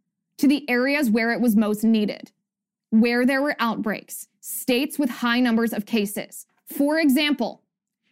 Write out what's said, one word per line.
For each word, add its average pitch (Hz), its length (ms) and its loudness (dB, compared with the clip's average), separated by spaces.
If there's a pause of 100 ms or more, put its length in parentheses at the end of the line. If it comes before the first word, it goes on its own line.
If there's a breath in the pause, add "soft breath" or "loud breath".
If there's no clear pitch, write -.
(380)
to 269 100 4
the - 180 2
areas 254 440 0
where 226 220 0
it 214 100 -2
was 240 120 2
most 208 300 0
needed, 214 480 0 (560)
where 240 380 4
there 269 160 2
were 294 160 -2
outbreaks, - 680 -6 (120)
states - 580 -4
with 277 120 0
high 240 280 -2
numbers 233 360 0
of 220 100 -6
cases. - 640 -6 (180)
For 294 340 0
example, 294 640 0 (500)